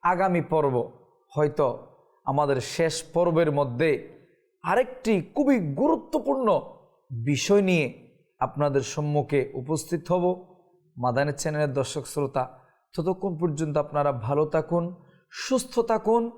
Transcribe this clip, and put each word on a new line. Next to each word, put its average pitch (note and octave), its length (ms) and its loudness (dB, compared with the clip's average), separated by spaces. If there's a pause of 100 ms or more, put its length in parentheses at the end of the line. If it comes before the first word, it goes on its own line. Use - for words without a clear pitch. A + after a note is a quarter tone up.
আগামী F3+ 380 2
পর্ব C#3+ 500 0 (460)
হয়তো D3 500 0 (380)
আমাদের C#3 360 2
শেষ D#3+ 420 -2
পর্বের E3+ 500 2
মধ্যে C#3 640 0 (440)
আরেকটি A3 580 0 (140)
খুবই C#4 240 4
গুরুত্বপূর্ণ A#3+ 1000 0 (500)
বিষয় C#3 520 2
নিয়ে E3+ 420 0 (340)
আপনাদের C#3 420 0
সম্মুখে D3 760 -2
উপস্থিত D#3 580 -4
হব। F3+ 420 0 (420)
মাদানী B2+ 360 0
চ্যানেলের D3+ 400 -2
দর্শক C3+ 340 -4
শ্রোতা, C3+ 520 -4 (380)
ততক্ষণ F3+ 420 -4
পর্যন্ত D#3 400 -2
আপনারা D3 340 0
ভালো C3+ 340 0
থাকুন, E3+ 500 -2 (340)
সুস্থ - 500 -2
থাকুন A3+ 580 0